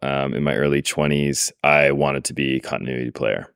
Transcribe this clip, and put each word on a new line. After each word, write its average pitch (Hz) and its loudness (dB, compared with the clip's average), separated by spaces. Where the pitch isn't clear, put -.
um, 69 -2
in 71 -2
my 71 0
early 71 2
twenties, 71 0
I 71 6
wanted 71 0
to - -8
be 67 -2
a 64 -2
continuity 62 -6
player. 52 -4